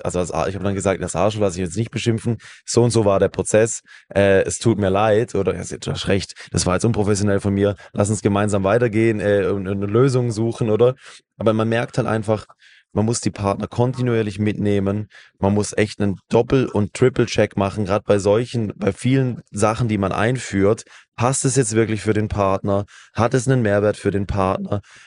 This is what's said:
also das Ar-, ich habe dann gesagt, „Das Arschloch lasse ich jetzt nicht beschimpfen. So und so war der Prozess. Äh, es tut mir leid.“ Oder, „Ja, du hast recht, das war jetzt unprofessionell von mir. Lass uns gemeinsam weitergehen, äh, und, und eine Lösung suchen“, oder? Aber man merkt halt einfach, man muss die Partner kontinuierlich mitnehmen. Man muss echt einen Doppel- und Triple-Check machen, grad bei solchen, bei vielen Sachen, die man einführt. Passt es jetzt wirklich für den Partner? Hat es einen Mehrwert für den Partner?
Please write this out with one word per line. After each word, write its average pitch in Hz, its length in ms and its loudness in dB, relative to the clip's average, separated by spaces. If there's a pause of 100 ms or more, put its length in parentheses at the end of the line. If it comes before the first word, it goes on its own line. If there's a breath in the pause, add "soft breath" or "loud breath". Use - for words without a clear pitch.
also 87 160 -2
das 85 120 -4
Ar-, 80 180 -2
ich 95 60 -6
habe 92 100 -6
dann 98 100 -2
gesagt, 98 260 -2
„Das 90 140 -6
Arschloch 104 280 0
lasse 90 160 -2
ich 92 60 -4
jetzt 85 120 -8
nicht 113 140 -4
beschimpfen. 113 480 -2 (260 loud breath)
So - 180 2
und 120 80 2
so 107 140 2
war 98 140 2
der 95 100 4
Prozess. 107 520 0 (320 loud breath)
Äh, 98 300 4
es - 160 -6
tut 113 180 2
mir 98 120 0
leid.“ 107 440 2
Oder, 95 220 0
„Ja, 90 80 -8
du - 280 -8
hast - 180 -6
recht, 98 260 -2 (160 loud breath)
das 87 140 -2
war 90 80 2
jetzt 90 120 0
unprofessionell 104 540 0
von 101 140 -2
mir. 101 220 2 (180 loud breath)
Lass 107 160 0
uns 107 120 -2
gemeinsam 101 440 0
weitergehen, 110 560 2
äh, 101 260 2
und, 98 200 -4
und 98 100 -2
eine 98 80 -4
Lösung 120 460 2
suchen“, 113 380 -2
oder? 120 260 2 (420 loud breath)
Aber 107 160 0
man 110 160 0
merkt 120 280 -2
halt 120 100 -2
einfach, 107 380 -2 (500 soft breath)
man 107 100 2
muss 117 160 -2
die - 100 -2
Partner 101 340 -2
kontinuierlich 120 720 -2
mitnehmen. 101 720 -2 (320 loud breath)
Man 98 160 2
muss 104 200 -2
echt 107 240 -2
einen 101 200 -2 (100)
Doppel- 120 380 2
und 101 260 -2
Triple-Check 120 640 0
machen, 98 280 -2
grad 101 200 0
bei 104 140 2
solchen, 107 560 0
bei 98 180 -2
vielen 127 560 0
Sachen, 110 380 0
die 107 100 0
man 98 140 0
einführt. 110 720 0 (320 loud breath)
Passt 131 280 0
es 131 120 0
jetzt 113 180 0
wirklich 110 280 0
für 107 120 0
den 107 140 -2
Partner? 98 580 0 (300 loud breath)
Hat 117 180 2
es 123 140 0
einen 131 160 2
Mehrwert 104 340 2
für 101 140 -2
den 98 160 -2
Partner? 101 540 -2 (240 loud breath)